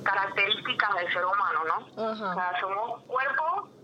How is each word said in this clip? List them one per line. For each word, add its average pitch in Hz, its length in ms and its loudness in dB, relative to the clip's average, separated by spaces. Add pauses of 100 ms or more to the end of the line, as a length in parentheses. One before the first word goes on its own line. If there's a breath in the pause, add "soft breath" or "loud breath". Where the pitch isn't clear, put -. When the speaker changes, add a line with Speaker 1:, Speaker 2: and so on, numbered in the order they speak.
Speaker 1:
características 202 920 2
del 175 180 -2
ser 180 120 0
humano, 185 400 2
¿no? 208 460 -2
Speaker 2:
Ajá. 214 200 -4
Speaker 1:
O - 20 -2
sea, 180 260 -2
somos 202 440 -4
cuerpo 285 640 0 (140)